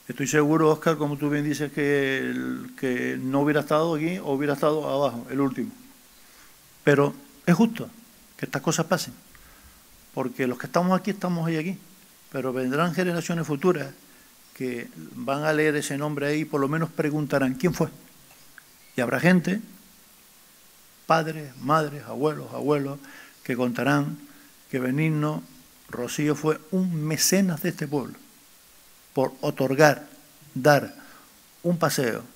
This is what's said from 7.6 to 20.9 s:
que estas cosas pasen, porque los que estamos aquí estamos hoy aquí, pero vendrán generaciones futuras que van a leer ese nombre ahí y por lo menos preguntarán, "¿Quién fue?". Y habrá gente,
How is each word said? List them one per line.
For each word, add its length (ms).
que 100
estas 180
cosas 240
pasen, 260
porque 320
los 100
que 80
estamos 340
aquí 120
estamos 340
hoy 120
aquí, 200
pero 200
vendrán 440
generaciones 500
futuras 440
que 340
van 300
a 100
leer 220
ese 240
nombre 260
ahí 140
y 60
por 140
lo 80
menos 220
preguntarán, 640
"¿Quién 220
fue?". 140
Y 40
habrá 180
gente, 420